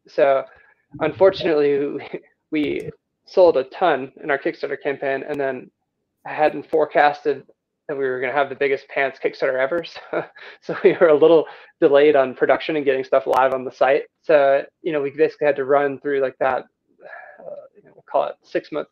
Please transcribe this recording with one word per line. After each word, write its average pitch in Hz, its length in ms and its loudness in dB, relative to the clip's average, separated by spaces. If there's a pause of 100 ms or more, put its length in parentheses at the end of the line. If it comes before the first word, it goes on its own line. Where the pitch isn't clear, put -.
So 139 380 0 (560)
unfortunately, 151 880 0
<laughs> - 20 -8
we, - 320 -12 (300)
we 143 400 -4 (340)
sold 175 320 4
a 135 80 0
ton 139 480 -4 (100)
in 165 80 -8
our 139 80 -2
Kickstarter 147 420 -8
campaign, 135 460 -6
and 147 140 -8
then 135 300 -8 (560)
I 127 80 -12
hadn't 151 360 -2
forecasted 147 720 0 (440)
that 147 80 -8
we 135 80 -6
were 127 160 -6
gonna 131 140 -6
have 139 160 0
the 131 40 -12
biggest 135 340 -4
pants 135 360 -4
Kickstarter 131 340 -4
ever. 160 260 -4
<laughs> - 100 -20 (160)
So, 165 140 -6 (360)
so - 240 -10
we 180 160 6
were 170 80 6
a 151 100 4
little 160 280 6 (340)
delayed 147 340 6
on 131 200 2
production 143 420 -2
and 147 80 -4
getting 131 200 0
stuff 135 220 0
live 131 280 2
on 127 100 -8
the 127 80 -10
site. 135 320 0 (160)
So, 143 440 2 (180)
you 175 100 -6
know, 147 80 -4
we 139 100 -6
basically 147 360 -2
had 139 100 0
to 139 80 -6
run 139 340 0
through, 143 220 -4
like, 127 180 -4
that, 131 260 -2 (760)
uh, - 340 -18
you - 80 -20
know, - 120 -20
we'll - 140 -20
call 143 180 -4
it - 160 -12
six-month 151 500 -8